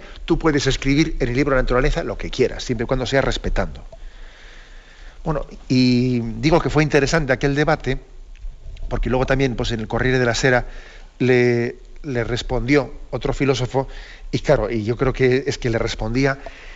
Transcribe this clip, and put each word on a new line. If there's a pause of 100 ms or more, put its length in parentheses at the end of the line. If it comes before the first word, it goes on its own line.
(240)
tú
puedes
escribir
en
el
libro
de
la
naturaleza
lo
que
quieras,
siempre
y
cuando
sea
respetando. (1400)
Bueno, (220)
y (180)
digo
que
fue
interesante
aquel
debate, (880)
porque
luego
también,
pues,
en
el
Corriere
della
Sera (540)
le, (280)
le
respondió (180)
otro
filósofo, (420)
y
claro,
y
yo
creo
que
es
que
le
respondía, (360)